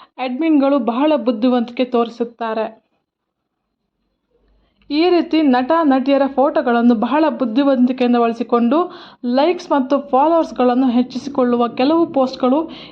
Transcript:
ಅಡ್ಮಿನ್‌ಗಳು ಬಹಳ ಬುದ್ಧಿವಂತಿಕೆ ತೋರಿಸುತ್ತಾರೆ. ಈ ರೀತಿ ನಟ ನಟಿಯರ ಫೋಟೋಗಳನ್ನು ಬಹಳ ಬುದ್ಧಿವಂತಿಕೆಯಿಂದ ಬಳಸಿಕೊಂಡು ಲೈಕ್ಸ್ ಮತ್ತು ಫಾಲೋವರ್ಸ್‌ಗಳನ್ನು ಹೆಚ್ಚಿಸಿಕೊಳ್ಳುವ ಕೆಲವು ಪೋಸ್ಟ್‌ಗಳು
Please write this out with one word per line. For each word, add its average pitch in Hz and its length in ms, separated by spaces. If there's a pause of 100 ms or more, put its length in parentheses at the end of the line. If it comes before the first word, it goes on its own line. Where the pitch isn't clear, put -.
(180)
ಅಡ್ಮಿನ್‌ಗಳು 277 640
ಬಹಳ 254 360
ಬುದ್ಧಿವಂತಿಕೆ 247 680
ತೋರಿಸುತ್ತಾರೆ. 226 1000 (2000)
ಈ 311 200
ರೀತಿ 330 320
ನಟ 262 300 (100)
ನಟಿಯರ 269 400 (140)
ಫೋಟೋಗಳನ್ನು 247 600
ಬಹಳ 240 340
ಬುದ್ಧಿವಂತಿಕೆಯಿಂದ 254 840
ಬಳಸಿಕೊಂಡು 240 760 (320)
ಲೈಕ್ಸ್ 294 460
ಮತ್ತು 277 380
ಫಾಲೋವರ್ಸ್‌ಗಳನ್ನು 262 800
ಹೆಚ್ಚಿಸಿಕೊಳ್ಳುವ 247 800
ಕೆಲವು 294 380
ಪೋಸ್ಟ್‌ಗಳು 262 640 (200)